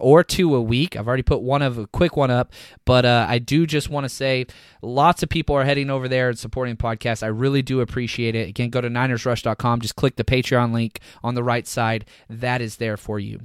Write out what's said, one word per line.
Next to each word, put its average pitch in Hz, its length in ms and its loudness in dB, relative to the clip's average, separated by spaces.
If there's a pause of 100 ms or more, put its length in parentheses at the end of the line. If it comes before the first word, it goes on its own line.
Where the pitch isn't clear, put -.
or 151 200 8
two 165 320 2
a 123 60 4
week. 120 360 0
I've 107 120 -6
already 127 140 0
put 139 180 0
one 139 220 0
of, 123 160 -2
a 104 80 -8
quick - 280 2
one 135 160 2
up, 123 220 0 (320)
but, 123 220 6
uh, 120 200 4
I 120 120 0
do 143 280 2
just 151 220 -2
wanna 139 220 -6
say 131 360 -2 (360)
lots 139 400 2
of 175 80 -4
people 147 260 0
are 135 80 4
heading 143 240 0
over 131 200 -2
there 127 200 2
and 117 100 -2
supporting 123 380 -6
the - 60 -6
podcast. 113 400 -4
I 110 60 -2
really 135 340 0
do 131 180 -2
appreciate 117 540 -4
it. 113 160 -4
Again, 123 180 -4
go 123 140 -2
to 120 80 -4
niners 120 340 -2
rush 120 180 -2
dot 110 140 -2
com. 120 240 0
Just 113 160 -6
click 135 200 0
the 113 80 -2
Patreon 123 480 2
link 117 280 -2 (240)
on 120 100 -2
the 123 80 -2
right 120 240 -2
side. 113 380 -2 (240)
That 123 320 -4
is 110 160 -8
there 110 220 -4
for 107 200 -6
you. 104 260 -8